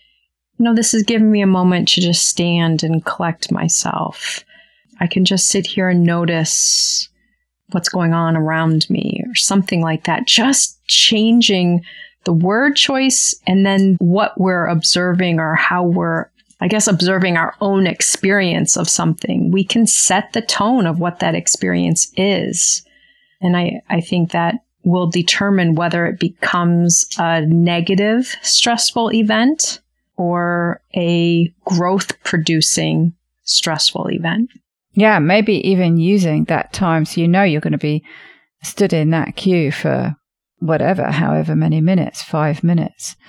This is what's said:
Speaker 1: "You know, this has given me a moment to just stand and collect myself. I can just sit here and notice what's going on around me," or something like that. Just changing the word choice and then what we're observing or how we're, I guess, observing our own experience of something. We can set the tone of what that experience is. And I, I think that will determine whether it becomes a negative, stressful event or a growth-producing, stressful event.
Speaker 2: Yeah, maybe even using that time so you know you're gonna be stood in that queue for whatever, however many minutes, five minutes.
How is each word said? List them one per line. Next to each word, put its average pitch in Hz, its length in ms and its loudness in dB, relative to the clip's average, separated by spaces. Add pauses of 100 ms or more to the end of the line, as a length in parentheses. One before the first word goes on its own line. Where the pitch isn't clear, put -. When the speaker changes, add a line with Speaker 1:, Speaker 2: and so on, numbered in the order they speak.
(560)
Speaker 1:
"You 233 100 2
know, 233 80 2
this 226 180 0
has 220 100 2
given 220 300 2
me 208 100 2
a 196 60 2
moment 180 400 2
to - 120 0
just 175 280 0
stand 170 560 0
and 160 200 -2
collect - 460 -6
myself. - 920 -4 (560)
I 175 80 0
can 185 160 0
just 185 240 0
sit 190 180 0
here 185 220 -2
and 175 160 4
notice 170 1040 -2 (640)
what's 175 160 -4
going 170 260 0
on 165 220 0
around 160 520 0
me," - 380 -4
or 247 80 -12
something 190 460 0
like 160 240 -4
that. 175 240 -2
Just - 460 0 (140)
changing 208 920 2 (440)
the 175 60 0
word 220 440 2
choice 262 580 0 (100)
and 196 220 4
then 196 320 4
what 190 420 0
we're 180 280 0
observing 175 720 2
or 160 160 -2
how 180 260 0
we're, 170 440 0 (340)
I 180 80 0
guess, 214 180 0
observing 180 500 0
our 165 240 -2
own 196 280 0
experience 180 880 0
of 175 120 -2
something. 170 640 -2
We 190 140 2
can 233 240 0
set 190 440 0
the 226 100 -4
tone 220 440 0
of 165 140 -2
what 170 180 -4
that 170 160 -2
experience 170 800 -2
is. 185 680 -2 (560)
And 180 160 2
I, 175 320 -4
I 170 120 0
think 170 300 -2
that 170 240 0 (300)
will 180 240 2
determine 180 640 0
whether 170 320 0
it - 140 -6
becomes 175 840 0 (140)
a 165 220 0
negative, 175 1040 0
stressful 233 720 0
event 226 680 0 (360)
or 175 640 -2 (140)
a 170 580 2 (120)
growth-producing, 165 1500 0 (320)
stressful - 640 -2
event. 175 400 -4 (440)
Speaker 2:
Yeah, 208 240 4
maybe 202 360 2 (140)
even 180 300 2
using 180 460 2
that - 280 -4
time 165 320 0
so - 160 -4
you 170 80 2
know 185 140 4
you're 151 180 2
gonna 151 180 -2
be 151 240 -4 (600)
stood 190 300 0
in 160 180 2
that - 260 -2
queue 170 340 0
for 135 440 -2 (460)
whatever, 160 500 0
however 156 440 0
many 156 280 0
minutes, 175 400 0
five 151 420 -4
minutes. - 500 -2 (140)